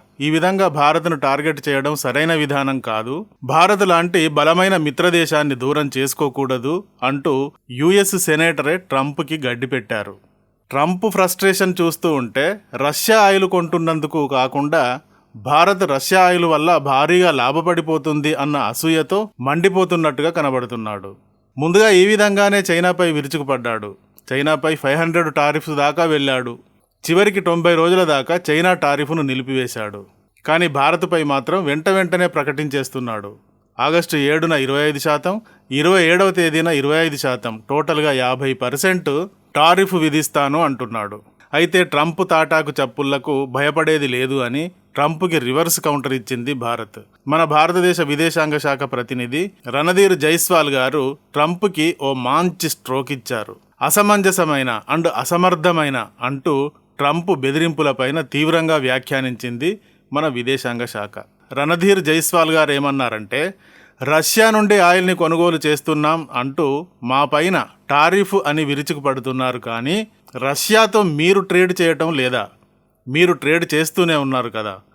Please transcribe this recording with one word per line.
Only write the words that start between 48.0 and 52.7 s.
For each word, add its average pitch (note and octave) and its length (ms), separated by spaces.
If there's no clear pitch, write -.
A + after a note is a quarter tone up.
విదేశాంగ D3+ 560
శాఖ C#3 260
ప్రతినిధి C3 680
రణధీర్ F3 520
జైస్వాల్ D#3 500
గారు C3+ 480
ట్రంప్కి E3 680
ఓ C#3 120
మంచి D3+ 560
స్ట్రోక్ C3 420